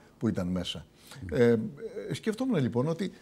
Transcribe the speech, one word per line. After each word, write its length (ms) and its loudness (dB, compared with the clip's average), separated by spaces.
που 100 0
ήταν 180 0
μέσα. 400 -4
Ε, 180 6
ε, 80 6
σκεφτόμουν, 460 0
λοιπόν, 280 0
ότι 340 -4